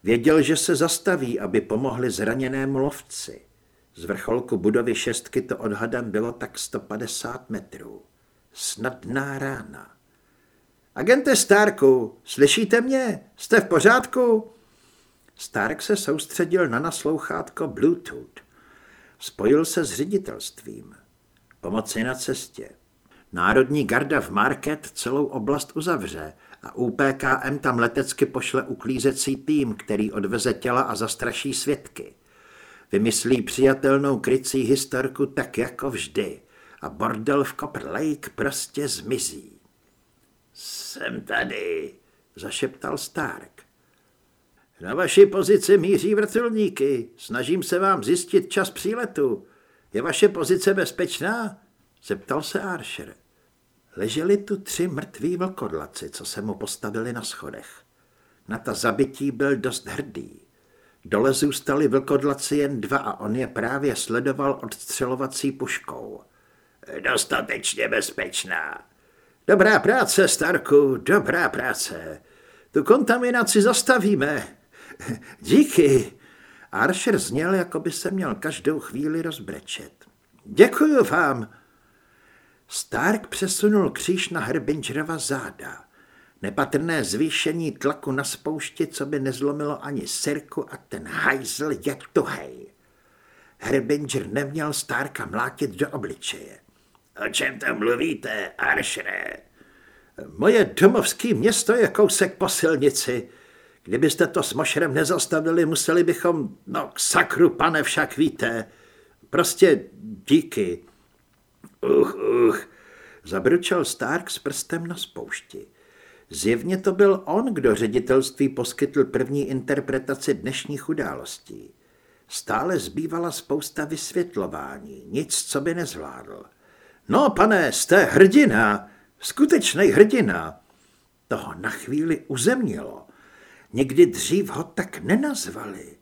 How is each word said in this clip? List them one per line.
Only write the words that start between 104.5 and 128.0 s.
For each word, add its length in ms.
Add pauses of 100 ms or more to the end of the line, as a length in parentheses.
mošrem 400
nezastavili, 720
museli 380
bychom... 520 (100)
No, 300
sakru 540
pane, 320
však 340
víte. 500 (640)
Prostě 540 (440)
díky.“ 560 (1160)
„Uch, 160 (320)
uch,“ 200 (560)
zabručel 600
Stark 460
s 80
prstem 480
na 100
spoušti. 720 (640)
Zjevně 460
to 160
byl 320
on, 300
kdo 200
ředitelství 720
poskytl 560
první 440
interpretaci 840
dnešních 540
událostí. 840 (540)
Stále 500
zbývala 520
spousta 540
vysvětlování, 1200
nic, 360
co 180
by 140
nezvládl. 680 (640)
„No, 220
pane, 420
jste 320